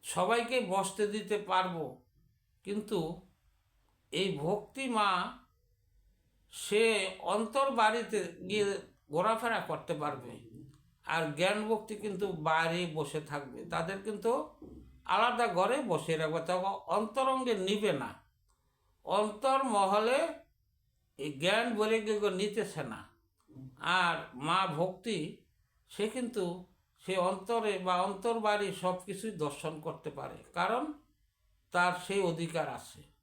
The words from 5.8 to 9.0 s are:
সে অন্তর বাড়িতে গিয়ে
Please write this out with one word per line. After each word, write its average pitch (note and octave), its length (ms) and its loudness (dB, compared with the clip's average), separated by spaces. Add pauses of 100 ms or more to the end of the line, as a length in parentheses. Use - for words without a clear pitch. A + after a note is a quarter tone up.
সে G#3+ 320 2 (500)
অন্তর A3+ 320 2 (140)
বাড়িতে G#3+ 380 2 (300)
গিয়ে G#3 180 2 (460)